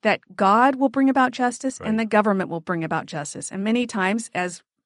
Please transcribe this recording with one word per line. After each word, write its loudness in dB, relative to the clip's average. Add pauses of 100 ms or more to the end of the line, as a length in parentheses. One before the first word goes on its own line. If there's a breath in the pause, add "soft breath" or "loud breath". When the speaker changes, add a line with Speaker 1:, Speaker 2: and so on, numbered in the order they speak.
Speaker 1:
that 0 (160)
God 4
will 2
bring 2
about 2
justice -4
and -2
Speaker 2:
Right. 0
Speaker 1:
the -6
government 2
will -6
bring -4
about -4
justice. -10
And -6
many 0
times, -2
as -6 (240)